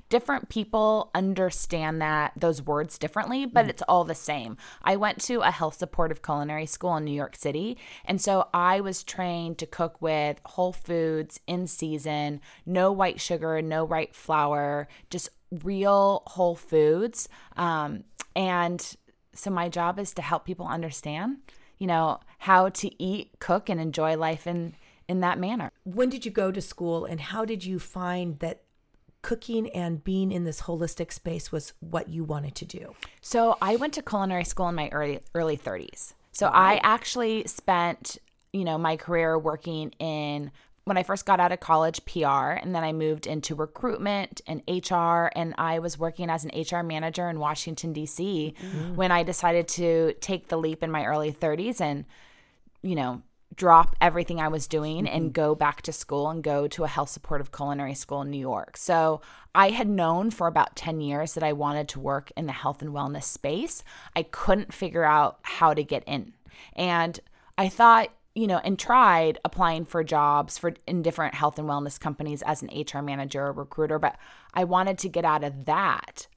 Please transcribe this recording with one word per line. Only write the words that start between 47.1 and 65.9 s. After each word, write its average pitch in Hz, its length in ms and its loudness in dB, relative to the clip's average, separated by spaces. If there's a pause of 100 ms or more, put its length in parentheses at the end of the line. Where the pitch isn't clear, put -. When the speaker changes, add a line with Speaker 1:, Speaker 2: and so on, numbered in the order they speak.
Speaker 1:
in 165 120 -6
Washington, 156 520 -4
D 151 140 -6
C, 160 560 -4
Speaker 2:
Mm-hmm. 175 320 -6
Speaker 1:
when 185 180 2
I 170 100 6
decided 170 460 2
to 165 540 2
take 185 260 -4
the 170 80 0
leap 160 260 -2
in 165 80 -2
my 151 140 -2
early 151 260 0
thirties 170 520 -2
and, 147 240 -2 (760)
you 185 140 -2
know, 127 260 -2 (340)
drop 170 460 10
everything 170 400 4
I 156 80 0
was 151 180 -4
doing 156 400 -2
and 165 180 0
Speaker 3:
Mm-hmm. 143 80 -2
Speaker 1:
go 156 220 4
back 147 280 0
to 160 100 -8
school 143 380 -4
and 160 120 -6
go 143 260 0
to 160 160 -4
a 156 40 0
health 143 220 -2
supportive - 420 -4
culinary 143 420 -6
school 139 280 -6
in 139 80 -8
New 143 80 -6
York. 127 400 -6
So 160 420 4 (340)
I 196 160 10
had 226 200 0
known 185 400 2
for 180 160 -2
about - 280 2
ten 160 280 -6
years 147 320 -4
that 160 100 -4
I 151 80 2
wanted 147 380 -2
to 135 100 -10
work 139 340 -4
in 160 120 -6
the 139 60 -6
health 139 280 -6
and 147 120 -8
wellness 143 320 -6
space. - 600 -6 (320)
I 165 60 2
couldn't - 500 0
figure 165 320 0
out 151 380 6
how 156 320 4
to 151 100 2
get 143 220 -2